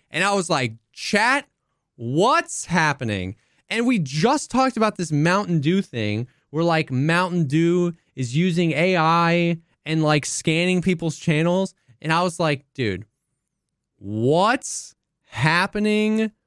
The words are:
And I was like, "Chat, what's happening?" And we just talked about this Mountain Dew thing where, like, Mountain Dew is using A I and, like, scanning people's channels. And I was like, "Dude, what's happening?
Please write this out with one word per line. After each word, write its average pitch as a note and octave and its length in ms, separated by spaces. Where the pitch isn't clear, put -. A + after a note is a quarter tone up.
And E3 140
I G3+ 100
was F#3+ 160
like, B2+ 260
"Chat, A#3+ 520
what's G3 720
happening?" B2 680
And A3+ 160
we B3 140
just D#3+ 500
talked C4 280
about G#3+ 180
this D#3+ 160
Mountain E3+ 480
Dew F3 220
thing A2 460
where, D#3 120
like, D#3+ 260
Mountain E3 580
Dew E3+ 460
is B2+ 220
using F3 340
A F3 240
I E3+ 600
and, D#3+ 180
like, D3+ 220
scanning F3 560
people's E3+ 360
channels. F3 560
And D#3+ 120
I E3+ 100
was F3 160
like, D3 340
"Dude, G#2 320
what's C#3+ 960
happening? G#3+ 1040